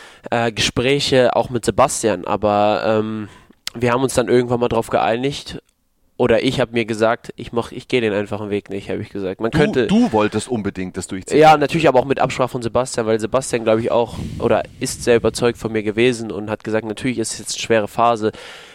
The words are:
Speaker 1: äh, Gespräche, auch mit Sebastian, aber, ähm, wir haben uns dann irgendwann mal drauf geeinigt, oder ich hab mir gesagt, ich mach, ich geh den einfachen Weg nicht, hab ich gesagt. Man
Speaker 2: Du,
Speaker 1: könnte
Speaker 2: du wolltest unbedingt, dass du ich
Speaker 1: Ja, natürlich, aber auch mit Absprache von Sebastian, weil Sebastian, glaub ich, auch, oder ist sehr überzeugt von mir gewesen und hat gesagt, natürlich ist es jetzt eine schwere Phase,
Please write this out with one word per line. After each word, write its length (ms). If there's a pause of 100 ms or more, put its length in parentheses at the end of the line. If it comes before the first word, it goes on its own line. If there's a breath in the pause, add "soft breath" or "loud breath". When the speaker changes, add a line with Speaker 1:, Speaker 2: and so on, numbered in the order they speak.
(320 loud breath)
Speaker 1:
äh, 200
Gespräche, 840
auch 140
mit 140
Sebastian, 600
aber, 600
ähm, 440 (440 loud breath)
wir 200
haben 100
uns 120
dann 120
irgendwann 320
mal 80
drauf 220
geeinigt, 720 (560)
oder 260
ich 180
hab 100
mir 140
gesagt, 500
ich 160
mach, 220
ich 160
geh 100
den 140
einfachen 360
Weg 200
nicht, 200
hab 100
ich 100
gesagt. 320
Man 100
Speaker 2:
Du, 60
Speaker 1:
könnte 300
Speaker 2:
du 260
wolltest 340
unbedingt, 480
dass 120
du 100
ich 120
Speaker 1:
Ja, 280
natürlich, 320
aber 100
auch 60
mit 140
Absprache 300
von 120
Sebastian, 440
weil 140
Sebastian, 460
glaub 140
ich, 120
auch, 240 (240)
oder 240 (160)
ist 240
sehr 140
überzeugt 400
von 160
mir 100
gewesen 480
und 180
hat 140
gesagt, 240
natürlich 320
ist 140
es 60
jetzt 160
eine 60
schwere 280
Phase, 420 (440 loud breath)